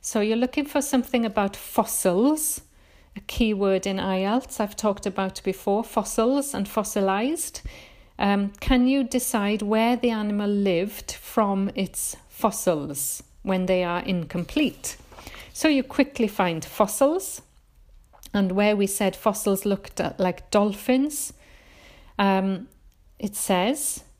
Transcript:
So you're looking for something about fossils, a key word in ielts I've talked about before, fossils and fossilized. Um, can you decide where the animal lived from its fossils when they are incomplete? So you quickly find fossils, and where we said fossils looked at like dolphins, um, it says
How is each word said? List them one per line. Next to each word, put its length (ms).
So 200
you're 160
looking 280
for 180
something 420
about 300
fossils, 1080
a 60
key 340
word 320
in 120
ielts 600
I've 160
talked 320
about 380
before, 400
fossils 720
and 140
fossilized. 920
Um, 400
can 300
you 160
decide 580
where 320
the 160
animal 400
lived 640
from 640
its 400
fossils 960
when 240
they 180
are 160
incomplete? 960
So 140
you 160
quickly 460
find 360
fossils, 800
and 200
where 240
we 100
said 300
fossils 480
looked 360
at 200
like 320
dolphins, 800
um, 520
it 160
says 680